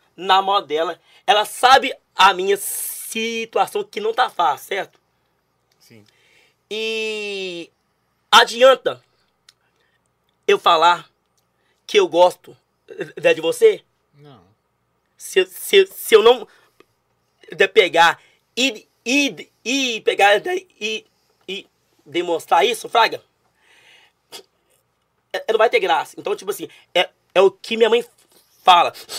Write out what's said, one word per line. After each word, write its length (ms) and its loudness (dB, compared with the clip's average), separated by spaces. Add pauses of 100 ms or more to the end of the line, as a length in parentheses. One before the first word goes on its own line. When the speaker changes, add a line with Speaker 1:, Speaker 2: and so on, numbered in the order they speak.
(160)
Speaker 1:
na 260 0
moto 240 -2
dela. 340 -6 (260)
Ela 180 2
sabe 500 2 (200)
a 200 4
minha 220 -2
situação 1300 -8
que 160 -14
não 120 -4
tá 160 -2
fácil, 400 -4
certo? 320 -10 (800)
Speaker 2:
Sim. 260 -20 (680)
Speaker 1:
E 1000 -10 (600)
adianta 720 2 (1400)
eu 120 2
falar 500 2 (760)
que 120 0
eu 100 2
gosto 480 0 (600)
de, 180 0
de 60 -4
você? 420 0 (320)
Speaker 2:
Não. 280 -20 (760)
Speaker 1:
Se, 300 -2
se, 400 0
se 280 -2
eu 80 6
não 240 4 (1040)
de 180 0
pegar 520 2 (360)
e, 300 -4 (180)
e, 460 -4 (140)
e 360 -4
pegar 420 2 (380)
e, 260 -10 (420)
e 180 -16 (380)
demonstrar 640 -2
isso, 220 -6
Fraga, 340 0 (2000)
é, 160 -10
é, 40 -2
não 60 -2
vai 120 2
ter 100 0
graça. 380 -4
Então, 180 -8
tipo 140 -10
assim, 180 -12 (260)
é, 140 0 (260)
é 60 4
o 100 4
que 260 -8
minha 140 2
mãe 140 0 (600)
fala. 280 4 (260)